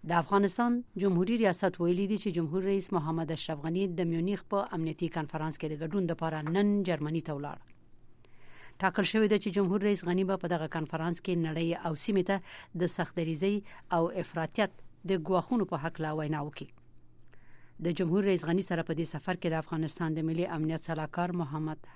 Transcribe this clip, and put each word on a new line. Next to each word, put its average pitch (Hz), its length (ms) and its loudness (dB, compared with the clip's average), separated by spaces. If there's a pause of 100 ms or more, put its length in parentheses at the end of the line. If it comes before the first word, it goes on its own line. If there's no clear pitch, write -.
(100)
د - 80 2
افغانستان 202 540 4 (280)
جمهوریت 196 400 4
ریاست 190 400 4
ویلي 180 260 4
دي 208 160 2
چې 190 140 -2
جمهور 170 320 0
رئیس 196 240 0
محمد 160 420 -2
اشرف 151 300 -4
غنی 175 200 0 (140)
د 175 140 2
میونیخ 180 280 0 (140)
په 196 240 -2
امنیتي 160 380 -2
کنفرانس 156 420 -4
کې 160 120 -6
د 156 120 -4
ګډون 170 300 0
لپاره 160 300 -2 (140)
نن 202 160 6 (160)
جرمني 156 400 0
ته 147 80 -4
ولاړ. 143 220 -8 (1200)
ټاکل 185 300 4
شوې 220 200 6
ده 208 80 6
چې 202 200 -2
جمهور 196 300 4
رئیس 190 200 2
غنی 180 240 4
به 190 100 2
په 170 120 0
دغه 156 220 -2
کنفرانس 160 440 -2
کې 185 140 -2 (120)
نړۍ 165 400 -2
او 160 80 0
سیمې 190 340 2
ته 196 80 2 (460)
د 175 140 2
سخت - 240 -4
دریځۍ 165 360 0 (420)
او 165 40 4 (220)
افراطیت 185 460 -2 (380)
د 185 140 0
ګواښونو 185 500 0
په 151 140 -2
هکله 156 320 -2
وینا 151 240 -2
وکړي. 147 260 -8 (1160)
د 170 140 0
جمهور 190 320 4
رئیس 180 200 2
غنی 185 200 2
سره 165 120 0
په 160 160 -2
دې 165 160 0
سفر 175 200 -4
کې 175 160 -2
د 160 40 0 (100)
افغانستان 160 500 -2
د 160 160 0
ملي 170 160 0 (100)
امنیت 156 260 0 (100)
سلاکار 175 500 -2
محمد 156 540 -4